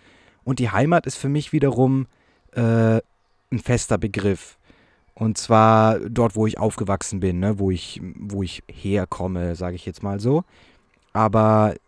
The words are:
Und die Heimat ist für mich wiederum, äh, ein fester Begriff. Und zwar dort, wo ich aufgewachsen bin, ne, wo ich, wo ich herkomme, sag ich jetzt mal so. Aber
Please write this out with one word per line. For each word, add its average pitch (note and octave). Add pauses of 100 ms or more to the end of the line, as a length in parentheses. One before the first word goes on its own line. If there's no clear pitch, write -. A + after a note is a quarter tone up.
(440)
Und B2+
die A#2+
Heimat D3
ist -
für -
mich C#3+
wiederum, C3+ (460)
äh, A2+ (560)
ein A#2+
fester A2+
Begriff. G2+ (560)
Und A2
zwar A2
dort, A#2
wo A2
ich A2
aufgewachsen G2
bin, F2+
ne, G2+
wo G2
ich, - (180)
wo G2+
ich - (100)
herkomme, F#2
sag F2+
ich F2+
jetzt -
mal G2+
so. C#3 (680)
Aber G#2+ (140)